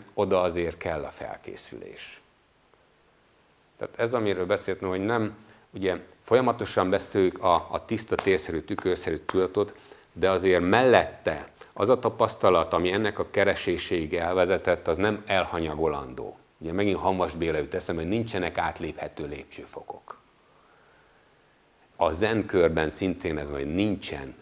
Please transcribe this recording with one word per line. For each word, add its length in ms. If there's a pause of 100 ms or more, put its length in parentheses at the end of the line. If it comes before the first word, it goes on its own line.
(140)
oda 260
azért 360
kell 280
a 60
felkészülés. 1120 (1600)
Tehát 200
ez, 160
amiről 320
beszéltem, 420
hogy 160
nem, 320 (340)
ugye, 300 (220)
folyamatosan 680
beszéljük 520
a, 280
a 140
tiszta, 300
térszerű, 460
tükörszerű 560
tudatot, 580 (380)
de 180
azért 320
mellette 880 (240)
az 160
a 100
tapasztalat, 760
ami 200
ennek 260
a 120
kereséséig 840
elvezetett, 720
az 80
nem 300
elhanyagolandó. 1080 (220)
Ugye, 140
megint 260
Hamvas 360
Béla 240
jut 160
eszembe, 260
hogy 100
nincsenek 480
átléphető 680
lépcsőfokok. 920 (1800)
A 140
zen 360
körben 440
szintén 480
ez 100
van, 100
hogy 160
nincsen 680